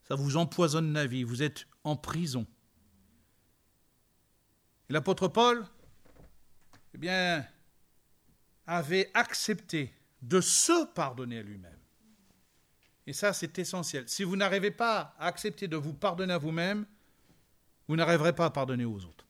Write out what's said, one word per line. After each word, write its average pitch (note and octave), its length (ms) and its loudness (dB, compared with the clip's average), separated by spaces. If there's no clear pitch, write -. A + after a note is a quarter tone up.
Ça C#3 80 -2
vous C#3 220 0
empoisonne D#3+ 560 2
la D3+ 140 0
vie, B2+ 180 -2
vous A#2+ 180 -2
êtes D3 240 -4
en D3+ 120 -2
prison. C#3+ 500 -4
Et F3 40 -6
l'apôtre F3+ 360 2
Paul, A#3 380 4
eh - 40 -16
bien, F3 480 0
avait F3 480 0
accepté F#3 800 0
de D3+ 180 4
se - 460 4
pardonner B2 520 -6
à G#2+ 40 -10
lui-même. F#2 360 -16
Et D3 60 -12
ça, G3+ 200 0
c'est F3 260 -6
essentiel. E3 500 -6
Si - 140 -4
vous F#3 140 -2
n'arrivez G3 340 2
pas G#3+ 480 -2
à D#3 80 -4
accepter G3+ 400 -4
de D#3+ 100 -4
vous D3+ 180 -4
pardonner F#3 380 -2
à F3 60 0
vous-même, E3+ 480 -2
vous D#3 80 0
n'arriverez E3 380 4
pas E3+ 100 2
à D#3 60 2
pardonner B2+ 340 -2
aux G#2 200 -4
autres. - 260 -20